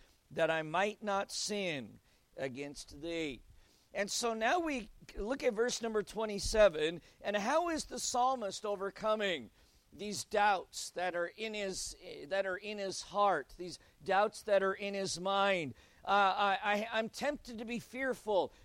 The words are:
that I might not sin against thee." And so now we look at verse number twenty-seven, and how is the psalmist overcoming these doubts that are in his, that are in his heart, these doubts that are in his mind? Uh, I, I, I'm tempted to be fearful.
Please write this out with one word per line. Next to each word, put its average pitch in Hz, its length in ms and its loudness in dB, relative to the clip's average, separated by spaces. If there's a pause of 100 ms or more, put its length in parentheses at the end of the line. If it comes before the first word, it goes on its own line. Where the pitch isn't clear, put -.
(300)
that 160 200 2
I 160 120 0
might 185 400 0
not 202 280 -2
sin 151 720 -4 (380)
against 139 640 -8
thee." 160 400 -4 (500)
And 196 180 -2
so 233 220 -2
now 226 260 2
we 294 300 -2 (280)
look 240 260 -4
at 254 100 2
verse 226 300 0
number 220 200 0
twenty-seven, 190 1000 2 (180)
and 202 160 0
how 285 320 2
is 320 160 -2
the 254 140 -10
psalmist 247 680 0
overcoming 196 840 0 (460)
these 202 280 -6
doubts - 720 2
that 175 180 0
are 175 220 -2
in 220 180 -6
his, 196 400 -4 (320)
that 190 200 0
are 185 100 -2
in 208 220 -8
his 190 220 -6
heart, 185 560 2
these 175 220 -10 (240)
doubts 196 400 2
that 196 180 4
are 190 140 2
in 202 180 -6
his 190 280 -4
mind? 190 520 2 (320)
Uh, - 60 -2
I, 196 540 4
I, 208 280 0
I'm 226 160 0
tempted 247 500 -6
to 233 60 -8
be 233 140 -6
fearful. 214 720 0 (120)